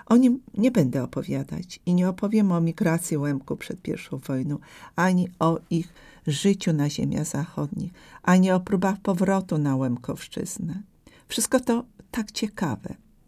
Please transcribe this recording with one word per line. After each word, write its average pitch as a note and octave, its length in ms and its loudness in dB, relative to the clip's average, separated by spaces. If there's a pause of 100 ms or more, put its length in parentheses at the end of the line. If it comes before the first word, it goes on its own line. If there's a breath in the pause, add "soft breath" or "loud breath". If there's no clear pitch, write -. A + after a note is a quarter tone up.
O A3+ 100 6
nim B3+ 240 6 (140)
nie A#3 160 4
będę C#3 320 2
opowiadać C#3 840 -6
i F3+ 80 2
nie F3+ 140 4
opowiem G3+ 440 0
o F3 80 2
migracji E3 560 0
Łemku C#3+ 400 -4
przed - 260 -12
pierwszą - 360 -8
wojną, C3+ 400 -4 (380 loud breath)
ani F3+ 320 2 (100)
o E3 200 2 (120)
ich E3+ 240 -2 (320 loud breath)
życiu F#3 460 2
na D3 180 0
ziemiach C#3 360 -2
zachodnich, D3 680 -6 (300 loud breath)
ani F#3 280 6
o F#3 100 4
próbach G3 400 0
powrotu F#3+ 580 0
na C#3+ 180 2
Łemkowszczyznę. - 1040 -6 (460 loud breath)
Wszystko - 320 0
to A#3+ 240 0 (260)
tak A3 220 -6
ciekawe, - 640 -6 (340)